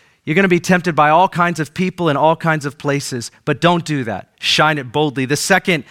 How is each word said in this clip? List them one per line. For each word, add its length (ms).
You're 100
gonna 140
be 100
tempted 380
by 140
all 180
kinds 320
of 120
people 360
and 100
all 160
kinds 320
of 120
places, 520
but 160
don't 240
do 180
that. 280
Shine 360
it 140
boldly. 340
The 120
second 540